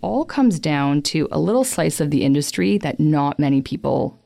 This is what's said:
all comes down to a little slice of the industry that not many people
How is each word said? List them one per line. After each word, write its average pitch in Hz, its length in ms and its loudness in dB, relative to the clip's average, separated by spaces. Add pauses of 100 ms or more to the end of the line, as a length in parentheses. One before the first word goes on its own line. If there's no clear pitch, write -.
all 226 200 -2
comes 240 360 2
down 143 440 0
to 156 280 -2
a - 80 -2
little 214 240 2
slice 160 360 -2
of 147 120 0
the 147 120 2
industry 160 540 0
that 151 220 -4
not 151 400 2
many 139 240 2
people - 640 -4